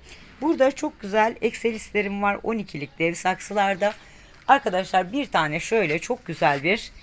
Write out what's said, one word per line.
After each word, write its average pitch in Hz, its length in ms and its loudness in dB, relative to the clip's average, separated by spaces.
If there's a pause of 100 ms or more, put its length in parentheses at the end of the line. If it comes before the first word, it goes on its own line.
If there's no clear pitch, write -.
(420)
Burada 277 300 4
çok - 300 -8
güzel 214 400 0
ekselislerim 208 800 -2
var. 202 220 0
On 226 140 -2
ikilik 147 420 -10
dev 165 140 2
saksılarda. 196 800 0 (540)
Arkadaşlar 190 640 2
bir 277 120 0
tane 156 340 0
şöyle 170 400 0
çok - 260 -6
güzel 147 380 0
bir - 280 -2 (120)